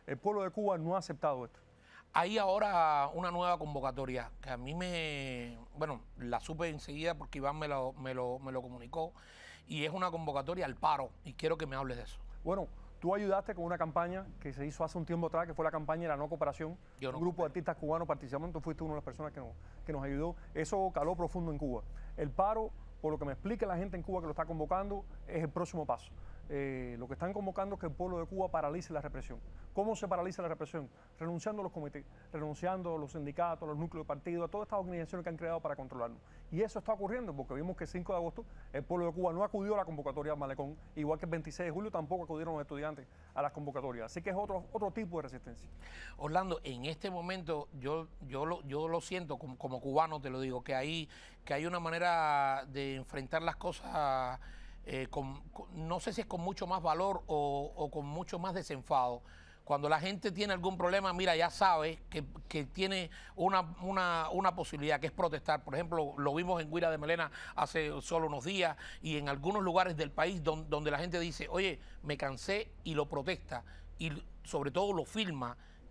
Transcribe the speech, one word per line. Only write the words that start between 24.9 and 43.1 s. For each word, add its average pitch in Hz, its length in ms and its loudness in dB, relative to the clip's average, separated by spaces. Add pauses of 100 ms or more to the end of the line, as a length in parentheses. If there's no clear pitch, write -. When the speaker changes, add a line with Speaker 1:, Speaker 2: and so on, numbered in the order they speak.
Speaker 1:
es 160 120 0
el 160 80 2
próximo 160 360 -2
paso. - 260 -2 (420)
Eh, 131 460 -2
lo 123 80 -6
que 139 60 -6
están 175 180 -2
convocando 196 440 -2
es - 40 -6
que 180 80 -4
el 147 60 -4
pueblo 180 260 -2
de 165 60 -2
Cuba 185 260 -2
paralice 160 400 0
la 151 80 -2
represión. 131 400 -6 (340)
¿Cómo 208 220 2
se - 100 -4
paraliza 180 360 0
la 170 80 0
represión? 151 400 -4 (280)
Renunciando 175 440 -2
a - 20 -2
los 175 80 -4
comités, 147 320 -6 (300)
renunciando 170 600 -2
a 160 60 0
los 143 140 -6
sindicatos, 160 500 0
a 160 40 -4
los 151 100 -2
núcleos 165 260 -4
de - 40 -14
partido, 170 360 -2
a 165 60 0
todas 208 160 -4
estas 202 160 0
organizaciones 175 420 -4
que 175 60 -4
han 165 80 -4
creado 165 240 -2
para 143 160 -2
controlarnos. 123 420 -4 (320)
Y 160 100 2
eso 214 180 0
está 202 120 0
ocurriendo 202 420 -2
porque 135 200 -6
vimos 156 240 -2
que 165 80 -6
el - 40 -6
cinco 180 220 -4
de 185 60 2
agosto 170 260 -2 (300)
el 139 100 -2
pueblo 175 220 0
de 165 80 2
Cuba 180 180 2
no 185 140 2
acudió 208 300 2
a - 20 2
la 190 80 2
convocatoria 151 480 -2
al 147 60 -2
malecón, 139 360 -2 (220)
igual 151 220 2
que 180 60 -4
el 165 60 -2
veintiséis 165 360 -2
de 160 40 -2
julio 202 180 -2
tampoco 170 360 -2
acudieron 160 300 -4
los 151 60 -2
estudiantes 143 460 -6 (260)